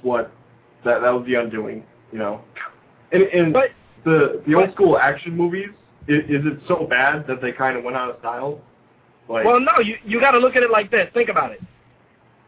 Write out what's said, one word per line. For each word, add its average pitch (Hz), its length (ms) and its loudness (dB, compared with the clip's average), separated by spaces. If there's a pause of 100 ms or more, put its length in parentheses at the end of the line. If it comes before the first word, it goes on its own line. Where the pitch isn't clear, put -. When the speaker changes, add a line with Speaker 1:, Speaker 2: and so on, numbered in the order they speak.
Speaker 1:
what, 120 300 -2 (520)
that, 117 160 2
that 123 140 2
was 123 100 -4
the 123 120 -2
undoing, 110 480 -6 (280)
you 113 60 -10
know. 104 240 -6 (720)
And, 180 100 4
and 175 300 2
Speaker 2:
But, 262 180 2 (340)
Speaker 1:
the, 151 420 2
the 147 100 2
old 190 100 6
Speaker 2:
but - 80 -10
Speaker 1:
school 165 240 4
action 143 380 -2
movies, 175 320 -2 (400)
is, 147 100 2 (100)
is 143 160 -2
it 147 140 -4 (100)
so 165 160 -2
bad 143 440 0
that 127 120 -6
they 123 120 -4
kinda 127 280 -2
went 123 160 -6
out 127 140 -6
of 120 80 -14
style? 131 420 -8 (680)
Like 226 180 -2
Speaker 2:
Well, 240 140 4
no, 294 180 2
you, 220 260 -2
you 220 160 -4
gotta 262 180 4
look 254 180 2
at 254 80 4
it 233 60 0
like 208 200 0
this. 202 240 0
Think 233 160 0
about 165 220 -4
it. 104 80 -18 (880)